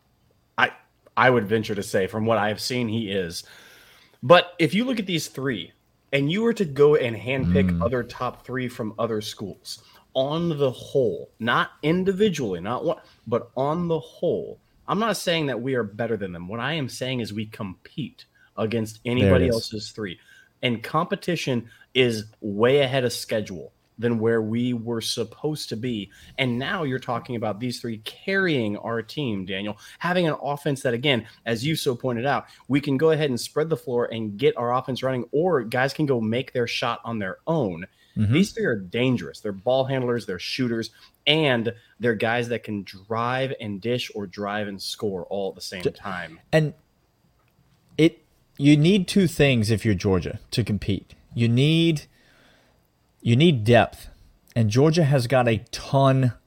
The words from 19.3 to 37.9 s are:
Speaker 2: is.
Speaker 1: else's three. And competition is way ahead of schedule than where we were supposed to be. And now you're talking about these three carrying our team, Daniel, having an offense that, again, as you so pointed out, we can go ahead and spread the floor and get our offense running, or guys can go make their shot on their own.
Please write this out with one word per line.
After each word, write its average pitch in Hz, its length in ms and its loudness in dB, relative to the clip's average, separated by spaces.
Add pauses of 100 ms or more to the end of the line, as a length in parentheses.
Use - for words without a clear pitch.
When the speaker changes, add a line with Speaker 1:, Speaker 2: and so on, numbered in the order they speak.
Speaker 2:
is. 117 80 2
Speaker 1:
else's - 340 -8
three. 98 280 -10 (440)
And 117 200 0
competition 151 880 -2 (260)
is 120 300 2 (160)
way 110 400 2
ahead 131 240 0
of 117 80 0
schedule 98 600 -6 (240)
than 117 220 0
where 113 240 2
we 117 300 -2
were 117 280 -4
supposed 120 680 -6
to 131 80 -8
be. 110 340 -6 (260)
And 123 220 0
now 170 240 -4
you're 131 160 -2
talking 120 380 -6
about 107 240 -4
these 123 200 -6
three 113 180 -8
carrying 143 800 -2
our 113 240 -4
team, 110 440 -4
Daniel, 101 320 -6 (220)
having 180 260 0
an 151 160 0
offense 143 400 -4
that, 123 120 0
again, 123 320 0 (200)
as 113 180 -2
you 156 120 0
so 139 180 -2
pointed 120 320 -4
out, 127 200 -2 (200)
we 139 140 0
can 139 160 0
go 160 160 4
ahead 151 180 0
and 120 100 -4
spread 156 280 -4
the 160 80 -2
floor 120 300 -2
and 110 300 -6
get 139 200 2
our 120 180 -2
offense 127 300 -4
running, 127 260 -2
or 156 320 0
guys 127 300 0
can 156 140 -2
go 131 140 2
make 113 320 -2
their 120 140 0
shot 117 380 -4
on 117 160 -6
their 95 260 -6
own. 98 400 -2 (300)